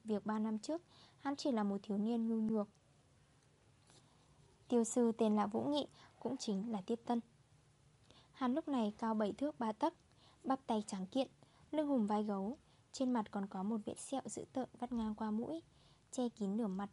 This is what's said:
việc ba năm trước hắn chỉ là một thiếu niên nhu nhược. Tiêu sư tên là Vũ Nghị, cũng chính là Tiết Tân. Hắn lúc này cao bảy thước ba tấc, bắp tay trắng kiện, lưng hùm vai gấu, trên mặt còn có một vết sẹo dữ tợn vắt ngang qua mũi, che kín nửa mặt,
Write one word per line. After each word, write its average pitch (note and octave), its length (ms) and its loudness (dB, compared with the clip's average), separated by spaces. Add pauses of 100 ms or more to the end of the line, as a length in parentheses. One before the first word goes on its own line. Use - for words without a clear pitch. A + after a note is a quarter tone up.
việc G#3+ 220 -2
ba G#3+ 140 0
năm A3 200 -2
trước D#4 220 -4 (380)
hắn C#4+ 160 -2
chỉ D4 160 0
là G#3+ 120 2
một G3+ 200 2
thiếu G3+ 140 -2
niên A3+ 300 2
nhu A3+ 80 2
nhược. A3 320 2 (2000)
Tiêu A#3 100 6
sư A#3 340 4
tên G#3+ 180 4
là G#3 100 4
Vũ A3 180 -2
Nghị, C#4+ 240 0 (320)
cũng B3 180 -4
chính G#3 340 -2
là G#3 100 -4
Tiết A#3 240 -4
Tân. A#3+ 140 0 (1120)
Hắn B3+ 220 0
lúc D#4+ 140 -2
này A#3 300 2
cao A3+ 160 0
bảy G#3+ 200 0
thước G3 260 -2
ba A3 120 0
tấc, - 220 0 (500)
bắp C4+ 240 0
tay A3 200 2
trắng F#3+ 180 -4
kiện, C4 220 0 (440)
lưng D4+ 160 2
hùm C4 180 4
vai G#3+ 180 2
gấu, G#3 340 -2 (340)
trên B3+ 200 0
mặt A3+ 200 0
còn G3 160 -2
có F#3+ 160 -4
một A3 220 0
vết - 140 -6
sẹo C4 260 -6
dữ - 280 -8
tợn C4 160 -2 (100)
vắt A#3+ 120 -6
ngang A3 240 0
qua G#3+ 160 -2
mũi, A#3+ 300 -2 (500)
che B3 180 0
kín G3+ 280 -2
nửa A#3 100 2
mặt, G3 260 -2